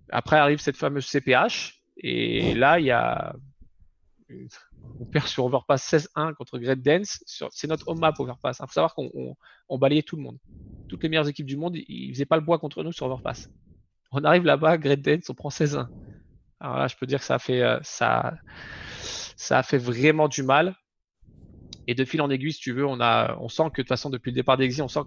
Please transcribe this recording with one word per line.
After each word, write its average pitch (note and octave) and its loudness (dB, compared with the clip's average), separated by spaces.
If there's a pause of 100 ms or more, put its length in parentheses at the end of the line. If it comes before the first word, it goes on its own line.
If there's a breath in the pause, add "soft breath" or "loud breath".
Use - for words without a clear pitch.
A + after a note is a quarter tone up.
(100)
après A#2+ 2
arrive D3 6
cette C#3+ -4
fameuse C#3+ -2
C C#3 0
P C3+ 2
H, D#3 2 (200)
et A#2 0
là, C#3 6
il E3 2
y C3 2
a, A#2 0 (1700)
on A#2+ -10
perd - 0
sur B2+ 0
Overpass C3 2
seize - 0
un D#3 -2
contre C3+ -12
Great C3 0
Dance. E3 0
Sur, - -10
c'est - -8
notre D#3 -4
home E3 -6
map D#3+ 4
Overpass. B2+ -6
Il C#3 -10
faut - -20
savoir D#3+ 2
qu'on, C3+ -8
on, B2+ -10 (360 soft breath)
on C3 -4
balayait C#3 4
tout - -12
le D3+ -10
monde. B2 -14 (520)
Toutes - -10
les D#3+ -2
meilleures D#3 2
équipes D3 -6
du C3+ -6
monde, E3 -6
ils, D3+ -12
ils C3 -10
faisaient C3+ -2
pas F#3 2
le D#3+ 0
bois D#3+ 2
contre E3 -8
nous D#3+ -6
sur - -6
Overpass. - -8 (640)
On C#3+ -2
arrive E3+ 6
là-bas, D#3 4
Great C#3 2
Dance, D3 0
on - -10
prend - -10
seize C#3+ -2
un. C3+ -6 (720 loud breath)
Alors B2+ -6
là, C3+ 0
je - -10
peux B2+ -8
dire C3+ -2
que - -10
ça B2+ 0
a - -6
fait, B2 0
euh, A#2 2
ça, A#2 0 (1000 loud breath)
ça - 0
a C3 4
fait - 0
vraiment C3+ 4
du C#3 -6
mal. D3 4 (1120)
Et A#2+ -2
de C3 2
fil D#3 0
en C#3+ 0
aiguille, C#3 -2
si - -12
tu C3 -8
veux, C3+ 0
on C3 -4
a, A2+ 4
on A#2+ -10
sent D#3 0
que D#3 -2
de - -2
toute - -8
façon, C3 -2
depuis C3 -6
le B2 -6
départ C3 4
d'Exi, C3 0
on B2+ -4
sent - -2